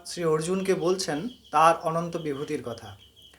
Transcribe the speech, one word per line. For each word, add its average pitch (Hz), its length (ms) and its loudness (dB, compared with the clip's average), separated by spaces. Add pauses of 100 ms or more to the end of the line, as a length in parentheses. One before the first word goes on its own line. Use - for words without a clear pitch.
শ্রী 175 180 -6
অর্জুনকে 180 500 0
বলছেন 170 540 -2 (220)
তার 160 320 8
অনন্ত 170 340 -2
বিভূতির 147 460 -6
কথা। 113 340 -12 (420)